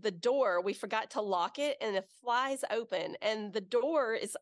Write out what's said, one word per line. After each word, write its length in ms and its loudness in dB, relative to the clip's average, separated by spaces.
the 100 0
door, 500 2
we 120 0
forgot 380 -2
to 100 -2
lock 380 0
it 220 0
and 140 0
it 120 -2
flies 500 0
open. 500 -4
And 300 -2
the 100 -2
door 520 0
is, 280 -4